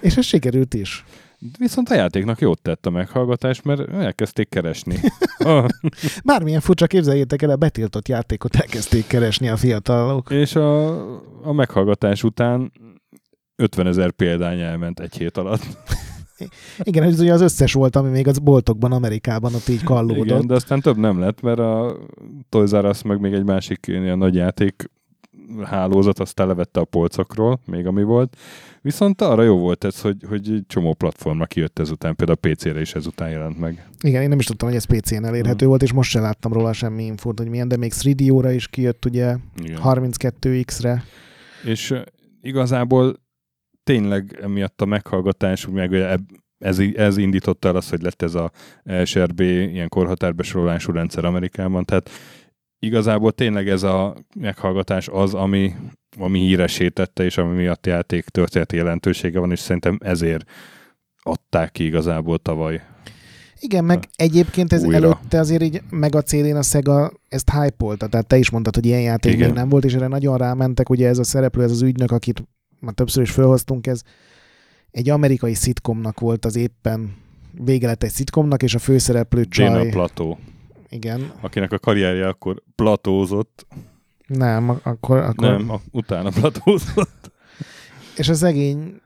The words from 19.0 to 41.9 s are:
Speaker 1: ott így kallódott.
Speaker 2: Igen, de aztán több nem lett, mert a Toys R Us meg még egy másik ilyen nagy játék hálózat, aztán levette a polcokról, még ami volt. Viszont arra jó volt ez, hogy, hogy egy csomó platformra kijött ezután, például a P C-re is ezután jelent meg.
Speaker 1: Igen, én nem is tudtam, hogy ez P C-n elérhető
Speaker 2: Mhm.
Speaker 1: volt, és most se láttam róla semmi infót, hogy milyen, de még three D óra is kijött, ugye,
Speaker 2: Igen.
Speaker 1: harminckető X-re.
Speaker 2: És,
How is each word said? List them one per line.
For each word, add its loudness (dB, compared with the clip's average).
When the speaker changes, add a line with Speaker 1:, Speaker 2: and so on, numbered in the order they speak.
Speaker 1:
ott -6
így 0
kallódott. 2
Speaker 2:
Igen, 2
de 0
aztán 0
több 2
nem 2
lett, -2
mert 0
a -2
Toys 4
R 2
Us 0
meg -2
még 0
egy 0
másik -4
ilyen -2
nagy 2
játék -2
hálózat, 2
aztán -2
levette -2
a 2
polcokról, 0
még -6
ami 0
volt. 2
Viszont 0
arra 4
jó 6
volt 0
ez, -4
hogy, -2
hogy -6
egy -4
csomó 0
platformra -4
kijött -4
ezután, -4
például 0
a 0
P 0
C-re -6
is -8
ezután -8
jelent -8
meg. -8
Speaker 1:
Igen, 2
én 0
nem 2
is 2
tudtam, -6
hogy -2
ez -4
P 2
C-n -4
elérhető -2
Speaker 2:
Mhm. 2
Speaker 1:
volt, 4
és 2
most 0
se 0
láttam -4
róla 0
semmi -6
infót, -8
hogy -6
milyen, -4
de 0
még -2
three 0
D 2
óra 4
is -4
kijött, -4
ugye, 0
Speaker 2:
Igen. -10
Speaker 1:
harminckető 0
X-re. -4
Speaker 2:
És, -4